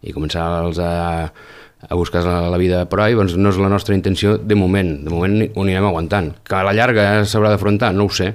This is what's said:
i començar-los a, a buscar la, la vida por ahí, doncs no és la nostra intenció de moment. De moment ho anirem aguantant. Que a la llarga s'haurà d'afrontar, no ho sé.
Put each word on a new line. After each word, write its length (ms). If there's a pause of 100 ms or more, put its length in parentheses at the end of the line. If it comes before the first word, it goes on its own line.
i 140
començar-los 640
a, 80 (960)
a 160
buscar 240
la, 140 (100)
la 80
vida 320
por 160
ahí, 80
doncs 240
no 160
és 80
la 80
nostra 240
intenció 480
de 160
moment. 380 (100)
De 80
moment 240 (160)
ho 140
anirem 180
aguantant. 480 (160)
Que 80
a 80
la 80
llarga 380 (180)
s'haurà 240
d'afrontar, 400
no 160
ho 0
sé. 260